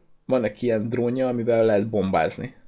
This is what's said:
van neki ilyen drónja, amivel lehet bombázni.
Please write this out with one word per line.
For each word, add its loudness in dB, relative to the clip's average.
van 2
neki -4
ilyen 0
drónja, -2
amivel 2
lehet 2
bombázni. -2